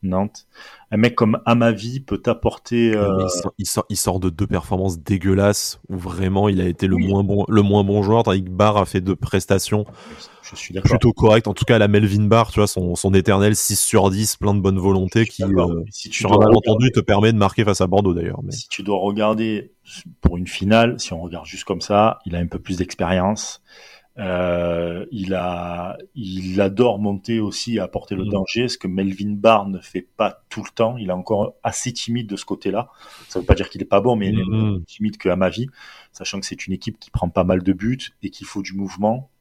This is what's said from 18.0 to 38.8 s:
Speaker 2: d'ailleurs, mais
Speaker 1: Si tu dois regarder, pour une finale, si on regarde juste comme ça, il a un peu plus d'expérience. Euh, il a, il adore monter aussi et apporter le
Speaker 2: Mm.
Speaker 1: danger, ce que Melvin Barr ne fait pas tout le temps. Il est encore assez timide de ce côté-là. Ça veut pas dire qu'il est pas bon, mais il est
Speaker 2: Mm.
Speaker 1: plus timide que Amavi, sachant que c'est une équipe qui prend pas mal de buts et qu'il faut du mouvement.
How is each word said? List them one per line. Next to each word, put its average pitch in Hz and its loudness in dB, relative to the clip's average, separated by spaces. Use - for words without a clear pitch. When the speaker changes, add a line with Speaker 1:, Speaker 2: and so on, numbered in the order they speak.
Speaker 2:
d'ailleurs, 87 -6
mais 92 -10
Speaker 1:
Si - -12
tu - -12
dois 98 -2
regarder, 107 -2
pour 87 0
une 90 -6
finale, 113 2
si - -8
on 82 -8
regarde 87 -12
juste - -16
comme 92 -4
ça, 104 4
il 87 -8
a 87 -2
un 87 -2
peu 85 -8
plus 92 -8
d'expérience. 92 -2
Euh, 87 -4
il 95 -6
a, 87 -6
il 95 -4
adore 101 2
monter 104 -4
aussi 107 -4
et - 0
apporter 95 -8
le 95 -4
Speaker 2:
Mm. 107 -4
Speaker 1:
danger, 104 -2
ce 120 -6
que - -8
Melvin 98 -4
Barr 104 2
ne 95 -6
fait - -12
pas 101 -4
tout - -12
le - -14
temps. 117 -2
Il 104 -8
est 90 0
encore 101 -4
assez 113 -6
timide 117 -6
de 98 -6
ce - -12
côté-là. 101 -6
Ça - -6
veut 90 -8
pas - 4
dire - -6
qu'il 92 -12
est - -6
pas 101 2
bon, 120 2
mais 101 -2
il 107 0
est - -2
Speaker 2:
Mm. 107 -2
Speaker 1:
plus 85 -8
timide 107 -6
que - -2
Amavi, 92 -2
sachant - -10
que 95 -12
c'est - -12
une 95 -4
équipe - -10
qui - -20
prend - -6
pas 90 0
mal 92 2
de 95 2
buts 113 -4
et 98 -8
qu'il - -18
faut - -10
du 95 -12
mouvement. 101 -4